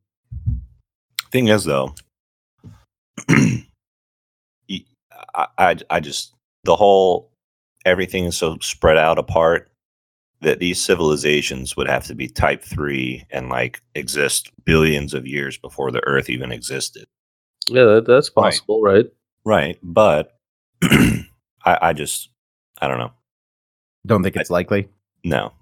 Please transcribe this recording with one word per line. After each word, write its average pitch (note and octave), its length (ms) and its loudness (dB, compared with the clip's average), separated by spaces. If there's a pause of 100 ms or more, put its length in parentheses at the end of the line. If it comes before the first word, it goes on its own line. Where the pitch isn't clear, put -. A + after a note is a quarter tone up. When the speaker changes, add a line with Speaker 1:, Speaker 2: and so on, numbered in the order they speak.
(1300)
Speaker 1:
Thing B2+ 160 2
is, G#2+ 160 4
though, C2+ 300 -2 (1300)
<clears throat> - 0 -
y-, - 1600 -4 (500)
I, E2+ 120 -2 (120)
I, F2 180 2 (140)
I E2 100 0
just, - 340 -10 (300)
the E2+ 120 2
whole, F#2+ 560 2 (520)
everything F#2 400 0
is E2+ 120 -4
so D#2+ 240 -4
spread - 360 2
out D#2+ 220 2
apart E2 520 0 (680)
that D#2 180 0
these F2+ 240 -4
civilizations D2 960 -2
would C2+ 120 -4
have B1+ 180 -2
to - 80 -14
be B1+ 140 -10
type C#2+ 340 -2
three C2 680 -8
and, B1+ 180 -10
like, B1+ 340 -8 (120)
exist C#2+ 560 -6 (140)
billions D#2 500 0
of C2 120 -10
years C#2 320 -10
before C2+ 320 -8
the B1 160 -6
Earth C2+ 240 -2
even B1+ 220 -8
existed. - 540 -12 (640)
Speaker 2:
Yeah, B2 160 4
that, A2+ 220 6
that's C3 300 4
Speaker 1:
Right. B2+ 80 4
Speaker 2:
possible, G#2+ 380 -2
right? G2+ 240 6 (380)
Speaker 1:
Right, F2 380 0
but E2+ 560 2 (200)
<clears throat> - 240 -20
I, - 400 2 (420)
I E2+ 280 2
just, - 380 -8 (500)
I C#2+ 80 -2
don't C2 100 -4
know. A#1+ 140 -8 (960)
Speaker 3:
Don't G#2 160 2
think F#2 140 -4
Speaker 1:
I F#2+ 40 -4
Speaker 3:
it's - 100 -8
likely? F#2 380 -2 (360)
Speaker 1:
No. B1 380 -4